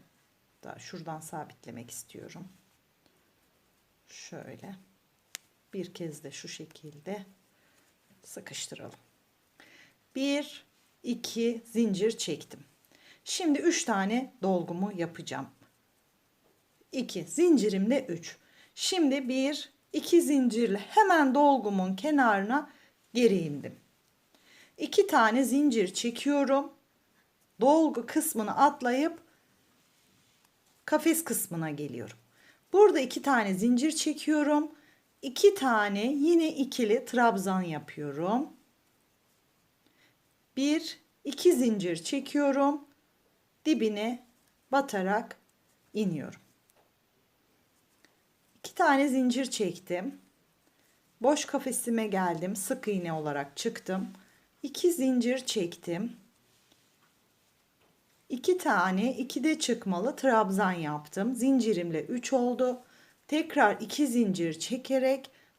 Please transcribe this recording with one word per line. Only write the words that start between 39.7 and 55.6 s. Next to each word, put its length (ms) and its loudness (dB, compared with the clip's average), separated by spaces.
Bir, 440 -2
iki 280 4
zincir 440 0
çekiyorum. 880 0
Dibine 640 -2
batarak 680 -2
iniyorum. 460 -4
İki 160 -16
tane 340 4
zincir 380 2
çektim. 720 -6
Boş 240 2
kafesime 600 -4
geldim. 500 -2
Sık 320 -6
iğne 240 -2
olarak 440 -4
çıktım. 520 -6
İki 300 0
zincir 460 0
çektim. 800 -6